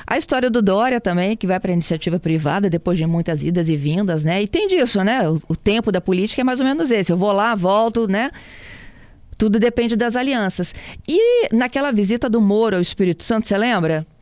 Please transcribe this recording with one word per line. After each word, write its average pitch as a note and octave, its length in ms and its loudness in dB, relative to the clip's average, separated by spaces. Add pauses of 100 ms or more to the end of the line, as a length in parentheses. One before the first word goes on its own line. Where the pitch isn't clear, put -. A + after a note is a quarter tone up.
A - 120 -2
história B3+ 340 0
do A#3 100 2
Dória A3+ 400 2
também, F#3 340 0
que G3+ 120 -4
vai F3+ 120 0
pra F#3 120 -2
iniciativa E3+ 480 -2
privada D#3+ 500 0
depois E3+ 280 0
de D#3+ 100 0
muitas E3 360 0
idas E3+ 260 0
e D#3+ 60 2
vindas, D#3 480 0
né? F3 180 0
E G#3+ 60 -2
tem G4 200 0
disso, C4 360 2
né? G#3+ 240 2
O, D#3+ 200 0
o E3 80 -2
tempo A3 360 0
da F3+ 100 0
política F#3 400 -2
é - 20 2
mais B3+ 160 0
ou C4+ 60 0
menos C#4+ 260 0
esse. G3 200 2
Eu F3 60 2
vou G3+ 140 2
lá, G#3+ 240 2
volto, G#3+ 520 2
né? G#3 220 0 (1080)
Tudo G#3+ 240 2
depende A#3 360 0
das A#3 200 0
alianças. A#3+ 600 -2 (340)
E A4+ 440 2
naquela B3+ 380 0
visita A3+ 380 0
do A3+ 100 2
Moro G#3 360 2
ao F3+ 60 2
Espírito F3+ 420 -2
Santo, A3 240 -2
você G3+ 100 0
lembra? E3+ 480 0 (160)